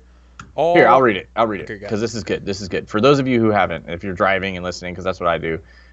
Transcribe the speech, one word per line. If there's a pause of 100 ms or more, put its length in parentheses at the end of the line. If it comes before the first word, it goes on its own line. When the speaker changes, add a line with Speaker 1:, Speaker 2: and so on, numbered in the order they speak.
(560)
Speaker 1:
all
Speaker 2:
Here,
I'll
read
it.
I'll
read
it,
Speaker 1:
Okay,
go
Speaker 2:
'cause
Speaker 1:
ahead.
Speaker 2:
this
is
good.
This
is
good.
For
those
of
you
who
haven't,
if
you're
driving
and
listening,
'cause
that's
what
I
do, (320)